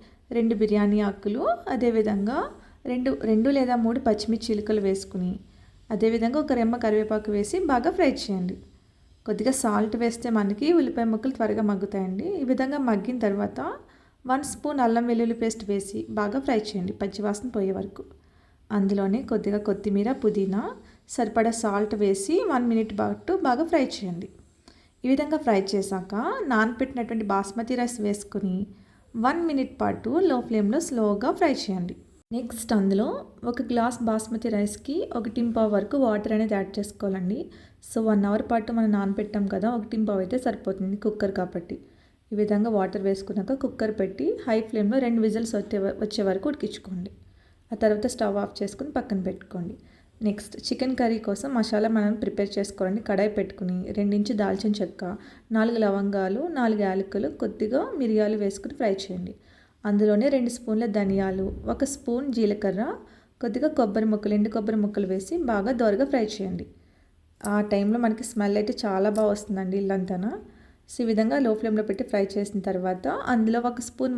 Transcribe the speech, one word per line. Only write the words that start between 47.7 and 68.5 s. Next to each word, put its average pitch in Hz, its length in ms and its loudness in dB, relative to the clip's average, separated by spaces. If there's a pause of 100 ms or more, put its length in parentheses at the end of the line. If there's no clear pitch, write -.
ఆ - 100 -6
తర్వాత 214 320 4
స్టవ్ 202 300 0
ఆఫ్ 202 180 -10
చేసుకుని 262 360 -6
పక్కన 202 300 -2
పెట్టుకోండి. 185 480 -8 (520)
నెక్స్ట్ - 280 -6 (100)
చికెన్ 254 300 -2
కర్రీ 226 220 2 (100)
కోసం 262 260 -4
మసాలా 220 340 2 (100)
మనం 208 140 4 (120)
ప్రిపేర్ 202 340 -2
చేసుకోవాలండి. 202 440 -2 (100)
కడాయి 208 260 2
పెట్టుకుని 185 600 -4
రెండించు 208 440 2
దాల్చిన 196 300 0 (100)
చెక్క, 185 220 -6 (480)
నాలుగు 226 340 2
లవంగాలు, 196 560 0 (180)
నాలుగు 220 280 2
యాలకులు, 196 420 -2 (120)
కొద్దిగా 247 480 -2 (100)
మిరియాలు 214 440 2
వేసుకుని 196 300 -6
ఫ్రై 208 200 0 (100)
చేయండి. 180 300 -8 (560)
అందులోనే 208 440 4
రెండు 247 220 2
స్పూన్ల 220 300 -2 (100)
ధనియాలు, 190 480 0 (280)
ఒక 233 200 0
స్పూన్ 247 340 -4 (100)
జీలకర్ర, 208 460 2 (580)
కొద్దిగా 247 280 0 (100)
కొబ్బరి 220 340 2
ముక్కలు, 208 220 0
ఎండు 208 220 2
కొబ్బరి 220 260 0
ముక్కలు 208 300 0
వేసి 190 240 -4 (140)
బాగా 208 300 0
దోరగా 220 320 4
ఫ్రై 254 100 2 (120)
చేయండి. 185 320 -6 (880)
ఆ 208 80 4 (120)
టైంలో 208 320 2
మనకి 220 260 0
స్మెల్ 202 300 0